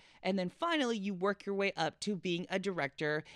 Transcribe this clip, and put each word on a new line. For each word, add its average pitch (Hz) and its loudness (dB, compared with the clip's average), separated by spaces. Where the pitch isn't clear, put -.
and 190 2
then 180 0
finally 285 0
you 196 -2
work 190 0
your 202 -2
way 196 2
up 156 0
to 208 0
being 175 -2
a 190 0
director 156 0